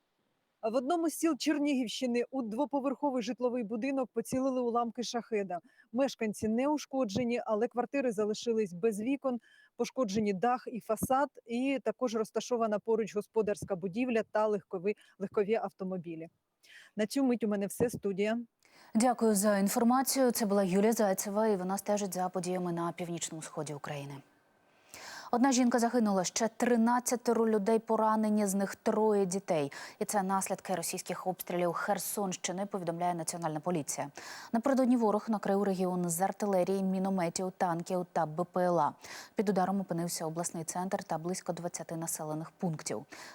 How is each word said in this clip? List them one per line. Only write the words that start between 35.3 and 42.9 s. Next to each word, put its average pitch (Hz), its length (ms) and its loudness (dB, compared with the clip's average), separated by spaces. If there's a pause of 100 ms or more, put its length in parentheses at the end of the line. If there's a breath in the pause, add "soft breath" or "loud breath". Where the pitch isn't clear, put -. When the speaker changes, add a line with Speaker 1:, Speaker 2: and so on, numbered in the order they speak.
Speaker 2:
регіон 180 480 0
з 165 100 -2
артилерії, 190 600 2
мінометів, 190 760 0
танків 180 560 -2
та 165 140 2
Б 156 180 -2
П 180 200 0
Л 175 160 4
А. 143 120 2 (420 loud breath)
Під 208 140 0
ударом 190 320 2
опинився 170 460 -4
обласний 165 380 -4
центр 185 400 -4
та 170 140 -4
близько 180 340 -4
двадцяти 170 440 -6
населених 160 540 -6
пунктів. 151 540 -4 (300 loud breath)